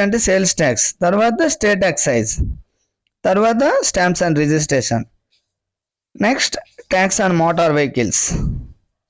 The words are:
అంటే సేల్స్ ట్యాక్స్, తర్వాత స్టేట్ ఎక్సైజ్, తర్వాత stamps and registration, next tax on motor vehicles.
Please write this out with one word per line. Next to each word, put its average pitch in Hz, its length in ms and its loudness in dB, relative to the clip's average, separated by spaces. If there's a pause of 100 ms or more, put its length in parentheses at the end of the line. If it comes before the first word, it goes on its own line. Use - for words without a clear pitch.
అంటే 208 220 0
సేల్స్ 190 340 2
ట్యాక్స్, 127 260 0 (180)
తర్వాత 220 500 2
స్టేట్ 202 360 0
ఎక్సైజ్, 120 420 -2 (960)
తర్వాత 220 340 2 (260)
stamps 180 380 0
and 160 160 0
registration, 147 580 0 (1200)
next 254 280 0 (420)
tax 190 320 0
on 185 60 2 (100)
motor 165 260 2 (100)
vehicles. 123 400 0 (920)